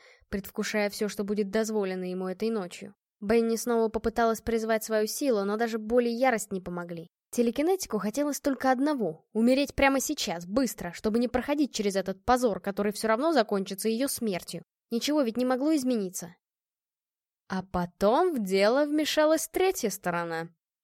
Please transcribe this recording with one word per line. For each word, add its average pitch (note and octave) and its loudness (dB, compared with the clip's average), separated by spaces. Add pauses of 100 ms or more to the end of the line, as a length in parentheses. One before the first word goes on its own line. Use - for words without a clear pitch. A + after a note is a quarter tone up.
(280)
предвкушая G#3 -4
все, G3+ -4
что G3+ -6
будет G3+ -2
дозволено G3+ -2
ему F#3 -6
этой F#3 -4
ночью. G3 -8 (260)
Бенни A3+ 2
снова A3+ 2
попыталась A3+ 0
призвать A3 -2
свою A3 0
силу, A3 0
но G3+ 0
даже A3+ -2
боль A#3+ 2
и A#3 0
ярость A#3 2
не F#3+ -4
помогли. F3 -10 (220)
Телекинетику B3 0
хотелось C4+ -2
только C4 0
одного — B3+ 0
умереть B3+ 2
прямо C4+ 4
сейчас, F3 -6
быстро, G3 -2
чтобы A3 -2
не B3 0
проходить C#4+ 0
через G3+ -2
этот F#3+ -4
позор, A#3+ 2
который G3+ -2
все G#3+ -4
равно C4 2
закончится G3+ 0
ее A#3 -2
смертью. F#3 -6 (280)
Ничего C#4+ 0
ведь A3+ 0
не B3 0
могло B3+ 2
измениться. G#3 -2 (1120)
А F#3+ -4
потом G#3+ 2
в A#3 -2
дело G3+ 4
вмешалась D4+ 2
третья F#4 0
сторона. E3+ -4 (360)